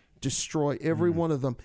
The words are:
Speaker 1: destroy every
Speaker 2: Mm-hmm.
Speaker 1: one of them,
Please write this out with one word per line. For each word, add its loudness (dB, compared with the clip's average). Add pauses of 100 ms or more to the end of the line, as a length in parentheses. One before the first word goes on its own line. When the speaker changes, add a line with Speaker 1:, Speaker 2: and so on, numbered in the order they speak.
(200)
Speaker 1:
destroy 0
every 2
Speaker 2:
Mm-hmm. 2
Speaker 1:
one 2
of 0
them, -2